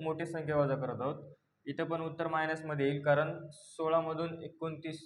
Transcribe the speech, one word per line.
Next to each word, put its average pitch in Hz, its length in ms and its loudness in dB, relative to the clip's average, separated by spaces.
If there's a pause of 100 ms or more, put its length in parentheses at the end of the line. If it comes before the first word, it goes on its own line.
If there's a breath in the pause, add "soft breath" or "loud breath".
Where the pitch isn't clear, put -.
मोठी 160 240 -2
संख्या 156 300 -2
वजा 139 200 4
करत 120 260 -2
आहोत. 151 320 -4 (320)
इथं 151 220 -2
पण 165 140 0
उत्तर 160 260 -2
मायनसमध्ये 156 580 0
येईल, 139 180 2
कारण 151 260 6 (200)
सोळा 160 500 0
मधून 165 420 -2
एकोणतीस 160 640 -8